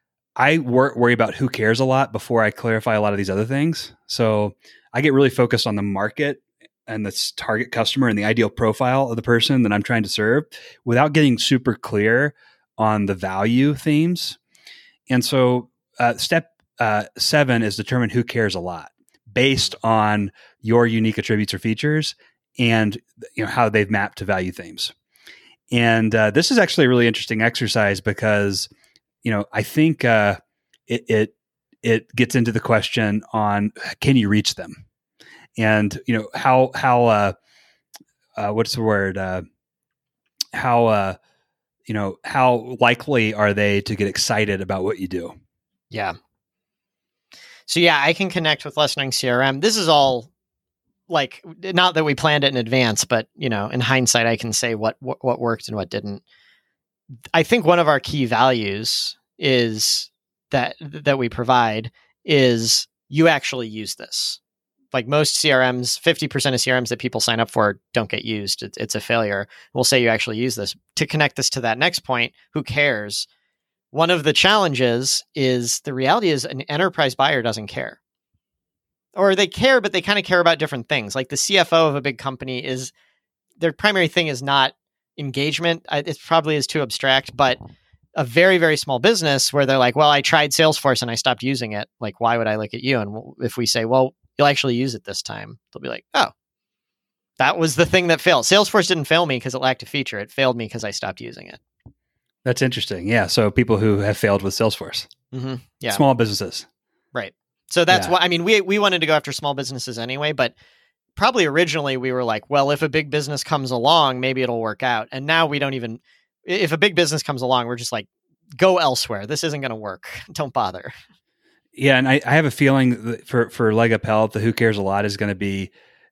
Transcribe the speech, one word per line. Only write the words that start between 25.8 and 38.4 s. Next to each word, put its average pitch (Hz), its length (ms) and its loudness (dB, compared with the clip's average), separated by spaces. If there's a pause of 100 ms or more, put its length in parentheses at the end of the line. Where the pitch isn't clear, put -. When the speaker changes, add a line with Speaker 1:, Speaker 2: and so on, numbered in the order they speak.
Speaker 1:
uh, 107 180 2
this 151 200 0
is 254 60 0
actually 147 280 2
a 123 40 4
really 120 180 4
interesting 110 340 -4
exercise 107 600 0
because, 104 680 -2 (540)
you 117 80 -4
know, 104 220 -2
I - 100 -2
think, 156 400 0
uh, 104 340 2 (500)
it, 120 200 -4
it, 110 280 0 (460)
it 113 340 -2
gets 120 200 0
into 117 160 2
the 110 80 -2
question 107 640 0 (100)
on, 104 380 0 (300)
can 135 140 4
you 107 140 4
reach 107 260 2
them? - 300 -16 (720)
And, 107 480 2
you 120 120 0
know, 107 160 -6
how, 131 420 2
how, 123 300 2
uh, 104 280 2 (1040)
uh, 104 140 -2